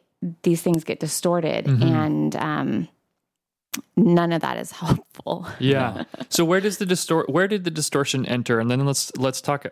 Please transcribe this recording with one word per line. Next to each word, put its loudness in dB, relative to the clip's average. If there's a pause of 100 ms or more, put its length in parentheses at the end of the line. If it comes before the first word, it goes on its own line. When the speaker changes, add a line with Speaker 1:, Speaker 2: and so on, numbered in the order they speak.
(440)
Speaker 1:
these 4
things 2
get -6
distorted, -2
Speaker 2:
Mm-hmm. 4
Speaker 1:
and, 2
um, -2 (1080)
none 6
of 0
that -4
is -10
<laughs> -18
helpful. -4 (120)
Speaker 2:
Yeah. 2
Speaker 3:
Yeah. -8 (260)
Speaker 2:
So 2
where 2
does -2
the -2
distor-, 0
where 2
did -2
the -2
distortion -2
enter? 0
And 0
then 2
let's, -2
let's 0
talk -4